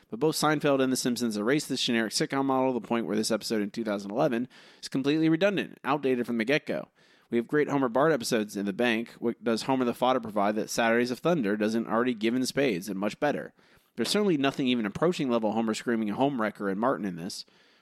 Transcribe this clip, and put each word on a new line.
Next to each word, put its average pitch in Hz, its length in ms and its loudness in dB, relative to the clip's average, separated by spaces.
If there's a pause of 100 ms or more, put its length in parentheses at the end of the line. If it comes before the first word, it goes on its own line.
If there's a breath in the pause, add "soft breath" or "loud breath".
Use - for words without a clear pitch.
But 110 100 -8
both 151 160 2
Seinfeld 147 460 2
and 131 100 4
The 127 60 0
Simpsons 120 400 -2
erased 123 320 0
this 131 120 -2
generic 113 300 0
sitcom 139 340 0
model 131 280 2
to 120 60 0
the 101 80 -12
point 117 180 0
where 87 100 -2
this 110 160 0
episode 110 300 0
in 104 100 -2
two 117 140 -6
thousand 101 260 -4
eleven 127 380 0 (320 loud breath)
is - 80 -12
completely 147 400 2
redundant 165 400 2
and - 160 -20
outdated 131 420 0
from 120 100 -2
the 110 80 0
get-go. 117 440 -2 (400 soft breath)
We 117 80 0
have 117 100 0
great 147 200 2
Homer 139 220 2
Bart 135 220 4
episodes 110 440 0
in 98 120 -2
the 101 60 -2
bank. 117 440 0
What - 260 -4
does 113 200 0
Homer 131 220 0
the 120 100 0
Fodder 127 240 2
provide 107 360 0
that 107 140 -4
Saturdays 120 400 2
of 123 80 -4
Thunder 123 400 0
doesn't 110 300 0
already 120 260 2
give 113 220 0
in 127 100 0
spades 135 440 -2
and 95 100 -6
much 104 200 -4
better? - 340 -2 (420 soft breath)
There's 117 140 -2
certainly 202 280 2
nothing 135 300 0
even 123 180 0
approaching 151 460 0
level 110 200 0
Homer 110 220 0
screaming 110 360 -2
home 127 300 0
wrecker 104 300 -2
and 95 100 -2
Martin 110 280 0
in 90 80 -6
this. 87 280 -10 (380 soft breath)